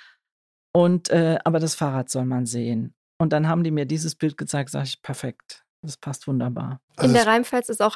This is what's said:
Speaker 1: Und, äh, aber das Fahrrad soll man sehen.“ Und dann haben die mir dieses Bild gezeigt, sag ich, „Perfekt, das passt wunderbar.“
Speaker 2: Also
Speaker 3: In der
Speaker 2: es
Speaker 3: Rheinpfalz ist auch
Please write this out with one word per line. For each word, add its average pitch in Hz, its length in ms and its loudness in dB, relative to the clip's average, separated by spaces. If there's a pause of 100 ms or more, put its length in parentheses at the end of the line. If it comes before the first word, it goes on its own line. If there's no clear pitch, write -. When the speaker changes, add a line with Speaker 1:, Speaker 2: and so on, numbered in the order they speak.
(720)
Speaker 1:
Und, 175 360 4
äh, 165 340 4
aber 160 160 2
das 156 160 -2
Fahrrad 135 340 -2
soll 127 160 -2
man 127 200 -2
sehen.“ 117 480 -4 (240)
Und 160 160 2
dann 156 140 2
haben 165 160 2
die 165 80 0
mir 147 140 0
dieses 156 300 -4
Bild 151 220 -2
gezeigt, 139 340 -6
sag 143 140 -4
ich, - 160 -10
„Perfekt, - 640 -10 (160)
das 147 160 -12
passt - 300 -10
wunderbar.“ 127 540 -2 (160)
Speaker 2:
Also - 100 2
Speaker 3:
In 247 60 6
der 233 80 6
Speaker 2:
es 214 60 2
Speaker 3:
Rheinpfalz 240 420 2
ist 220 120 -4
auch 208 140 2